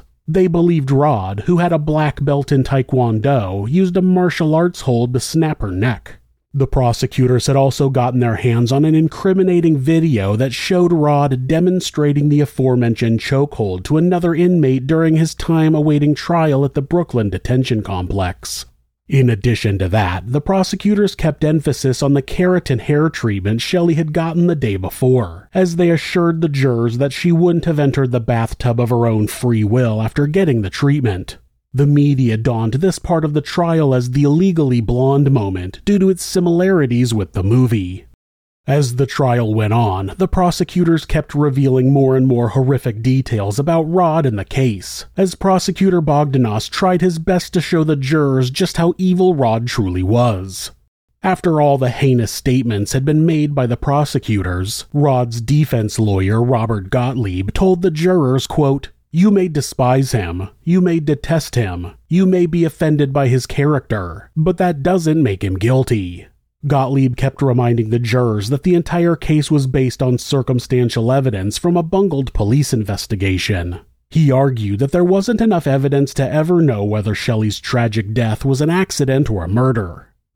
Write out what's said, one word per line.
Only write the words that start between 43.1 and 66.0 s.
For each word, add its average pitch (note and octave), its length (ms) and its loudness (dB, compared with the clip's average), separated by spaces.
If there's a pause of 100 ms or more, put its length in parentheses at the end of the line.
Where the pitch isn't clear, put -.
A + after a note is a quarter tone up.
about E3 260 0
Rod E3 420 0
and A2+ 120 -2
the - 60 -6
case, A#2 600 -4 (100)
as F#3 180 0
Prosecutor F#3 680 0
Bogdanos C3+ 680 0
tried F#3 300 0
his E3+ 200 0
best F3+ 340 -2
to F3+ 80 0
show D#3+ 240 0
the D#3 100 0
jurors C3+ 560 0
just F3 240 -4
how E3+ 220 0
evil F#3 360 2
Rod A#2 320 0
truly F#2 380 -2
was. G2 680 -2 (520)
After F3+ 380 0
all C#3+ 160 4
the B2+ 120 0
heinous A#2+ 420 0
statements A#2+ 600 -2
had C3+ 140 -2
been D#3 200 2
made D3+ 300 0
by C3 100 0
the A#2 120 -2
prosecutors, G#2 1120 -2
Rod's B2+ 480 0
defense A#2 580 0
lawyer, G#2 460 0
Robert A2 460 -2
Gottlieb, A#2 640 -2
told F#3 280 2
the F#3 100 0
jurors, D3+ 540 2
quote, C#3 440 0 (220)
"You F3+ 180 4
may F#3+ 200 2
despise C3+ 640 0
him, F#2 360 -4 (140)
you F3+ 160 2
may F3 200 2
detest D3+ 560 -2
him, F2+ 360 -4 (160)
you F#3 180 2
may F3+ 200 2
be E3+ 180 0
offended D3+ 480 0
by C#3 160 2
his B2 180 2
character, A2 880 -4
but F3 220 0
that F3 240 -2
doesn't D#3+ 400 0
make G2+ 220 0
him F#2+ 120 -2
guilty." G#2+ 720 -2 (380)